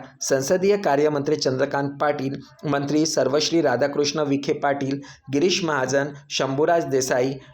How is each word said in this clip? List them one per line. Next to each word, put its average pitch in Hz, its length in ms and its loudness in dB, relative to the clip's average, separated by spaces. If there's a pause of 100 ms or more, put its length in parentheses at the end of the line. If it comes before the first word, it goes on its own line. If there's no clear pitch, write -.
(220)
संसदीय 185 560 2
कार्यमंत्री 151 580 2
चंद्रकांत 139 540 0 (120)
पाटील, 147 340 -2 (280)
मंत्री 147 420 0
सर्वश्री 147 560 0
राधाकृष्ण 143 580 0
विखे 143 340 0
पाटील, 139 460 -2 (340)
गिरीश 175 300 2
महाजन, 139 420 0 (240)
शंभूराज 151 560 0
देसाई, 135 480 0 (200)